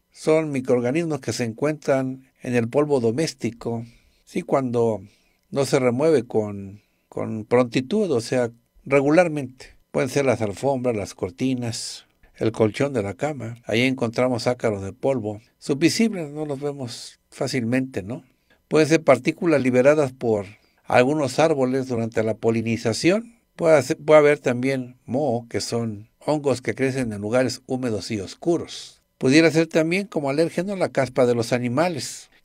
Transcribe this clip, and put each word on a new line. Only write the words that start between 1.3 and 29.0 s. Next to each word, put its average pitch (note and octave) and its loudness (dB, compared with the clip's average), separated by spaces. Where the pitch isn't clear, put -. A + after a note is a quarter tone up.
se B2 -4
encuentran C3 -2
en B2 -4
el A#2 0
polvo C#3+ 2
doméstico, A#2 -4
sí, - -6
cuando A#2+ 0
no C#3 0
se C#3+ 2
remueve C3 2
con, G2+ -4
con G#2+ -8
prontitud, C3+ 0
o B2 2
sea, A#2+ -2
regularmente. D3 0
Pueden C#3+ -2
ser C#3 0
las A2+ 2
alfombras, B2 -2
las F#2+ -6
cortinas, A#2+ -6
el A2+ -2
colchón A2+ 0
de A#2+ -2
la G2 -6
cama. A#2+ -6
Ahí A2 0
encontramos B2+ 0
ácaros A#2 -2
de G2 -8
polvo. A2 -4
Son C#3+ -4
visibles, E3+ 0
no D3+ -8
los C#3+ -8
vemos C#3+ -10
fácilmente, C3 -4
¿no? A2+ -10
Pueden D#3 4
ser D#3 4
partículas D3 2
liberadas C3 4
por G#2+ -2
algunos C3 2
árboles C3+ 2
durante A2+ -2
la A2 -2
polinización. A#2 0
Puede D#3+ 6
hacer, D3 -2
puede D3+ 6
haber D3 6
también B2+ -2
moho, A#2+ -2
que G2+ -6
son A2+ -6
hongos C#3+ -2
que A2+ -4
crecen C3 -2
en G2+ -8
lugares A#2 0
húmedos B2+ -4
y G#2+ -4
oscuros. - -6